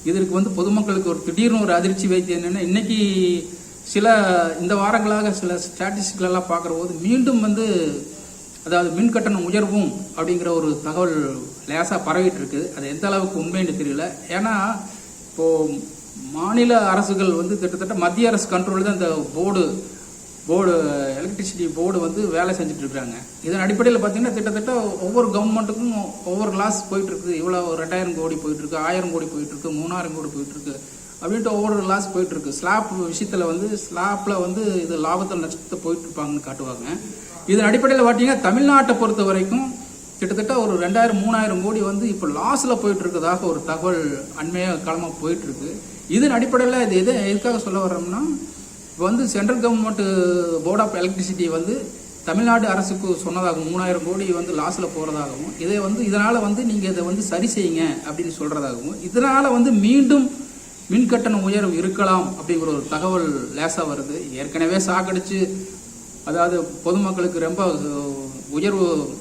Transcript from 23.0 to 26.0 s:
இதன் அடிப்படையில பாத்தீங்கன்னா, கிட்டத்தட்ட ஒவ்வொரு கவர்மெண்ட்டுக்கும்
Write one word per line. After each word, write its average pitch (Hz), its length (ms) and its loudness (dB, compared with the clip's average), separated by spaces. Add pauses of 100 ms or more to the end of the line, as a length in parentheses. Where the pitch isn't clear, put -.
இதன் 185 220 -2
அடிப்படையில 233 360 4
பாத்தீங்கன்னா, 208 320 0
கிட்டத்தட்ட 214 400 -2 (320)
ஒவ்வொரு 226 220 4
கவர்மெண்ட்டுக்கும் 214 680 0 (320)